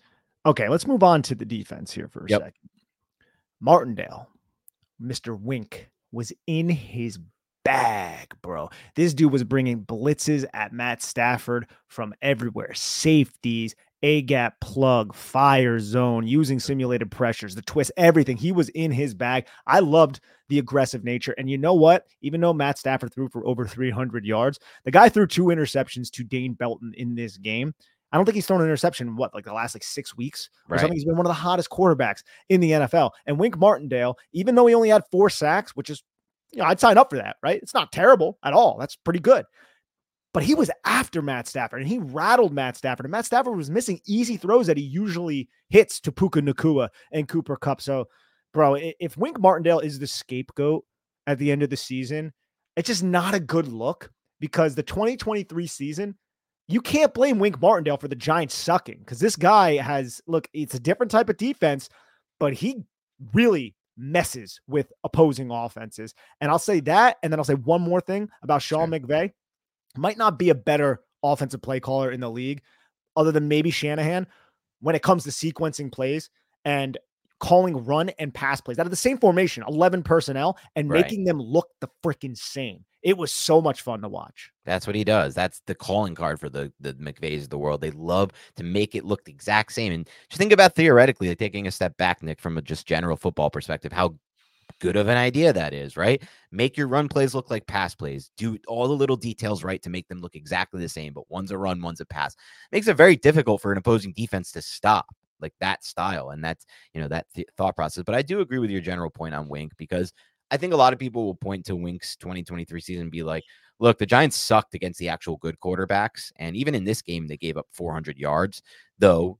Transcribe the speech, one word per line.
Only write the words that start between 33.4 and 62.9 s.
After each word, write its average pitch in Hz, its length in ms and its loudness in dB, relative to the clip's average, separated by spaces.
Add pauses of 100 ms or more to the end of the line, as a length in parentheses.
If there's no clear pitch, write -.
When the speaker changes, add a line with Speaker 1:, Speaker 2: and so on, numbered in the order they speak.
Speaker 1:
Wink 214 180 0
Martindale, 131 580 2 (160)
even 190 220 0
though 240 120 10
he 233 80 8
only 226 160 6
had 214 200 8
four 190 180 6
sacks, 165 460 0
which - 160 -10
is, 143 140 -14 (480)
you 247 60 -14
know, 165 80 2
I'd 185 120 4
sign 214 180 8
up 269 140 8
for 147 60 -6
that, 104 260 -8
right? 185 180 0
It's - 140 -14
not 190 160 0
terrible 196 540 4
at 143 80 -2
all. 208 260 6
That's 135 160 -8
pretty 170 240 -2
good. 170 280 4 (840)
But 151 120 0
he 277 100 4
was 302 160 2 (140)
after 214 380 -2
Matt 131 260 -6
Stafford, 123 320 -6
and 139 80 -6
he 240 100 -2
rattled 175 540 2
Matt 131 240 -4
Stafford. 127 300 -4
And 147 40 -8
Matt 220 140 -4
Stafford 247 320 0
was 147 140 -6
missing 196 360 -4
easy 226 300 -2
throws 208 320 4
that 156 80 2
he 143 80 -4
usually 165 640 -4 (220)
hits - 320 6
to 147 100 -6
Puka 180 280 0
Nacua 143 500 0 (200)
and 151 180 -4
Cooper 151 280 -4
Kupp. 139 240 -4
So, 131 280 -6 (440)
bro, 143 240 4
i-, 160 240 -8
if 170 160 -8
Wink 254 240 -4
Martindale 170 400 4
is 147 180 -6
the 139 80 -8
scapegoat 143 760 -4 (420)
at 143 120 -2
the 143 120 0
end 143 140 0
of 135 60 -2
the 139 60 -6
season, 139 560 -8 (440)
it's 170 100 -4
just 185 160 -2
not 180 320 0
a 190 60 0
good 156 260 -2
look, 120 460 -8 (260)
because 151 380 0
the 151 80 -4
twenty 226 320 -4
twenty-three 185 500 -6
season, 156 500 -10 (500)
you 214 140 0
can't 294 320 2
blame 254 260 2
Wink 190 220 0
Martindale 160 380 2
for 143 100 -10
the 135 80 -8
Giants 156 380 -2
sucking, - 500 -2
'cause 117 160 -10
this 208 160 2
guy 175 400 6
has, 135 500 -4
look, 165 280 -2
it's 151 200 -8
a 123 60 -6
different 190 320 0
type 220 160 4
of 202 80 0
defense, 165 540 -2 (500)
but 143 140 0
he 220 280 -6 (520)